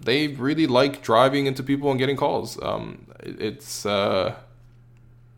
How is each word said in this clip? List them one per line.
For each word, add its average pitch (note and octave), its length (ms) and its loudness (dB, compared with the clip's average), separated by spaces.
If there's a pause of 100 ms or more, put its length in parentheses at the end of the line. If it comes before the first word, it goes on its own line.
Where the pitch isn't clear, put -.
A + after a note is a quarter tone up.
they D3 260 2
really D3 400 0
like C3+ 340 2
driving C3+ 460 4
into C3+ 160 -2
people C#3 280 0
and C3 80 2
getting C3 180 0
calls. - 440 -2
Um, - 460 -6 (140)
it, - 200 -12
it's, - 460 -8
uh, G2+ 480 0 (1040)